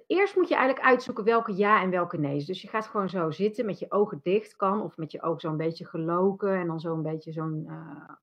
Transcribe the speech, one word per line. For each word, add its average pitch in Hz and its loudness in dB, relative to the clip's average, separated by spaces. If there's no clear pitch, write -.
eerst 392 2
moet 359 4
je - 2
eigenlijk 262 2
uitzoeken 247 2
welke 233 2
ja 202 4
en 185 2
welke 175 0
nee 143 0
is. 143 -2
Dus 185 -8
je 202 -16
gaat 220 -4
gewoon 196 -2
zo 165 0
zitten 214 -2
met 190 -4
je - -8
ogen 202 2
dicht, 202 0
kan, 196 0
of 175 -8
met 156 -8
je - -10
ogen 160 -2
zo'n 156 -4
beetje 165 -4
geloken 185 0
en 175 -2
dan 160 -4
zo'n 160 -4
beetje 156 -6
zo'n, 156 -4
eh, 156 -14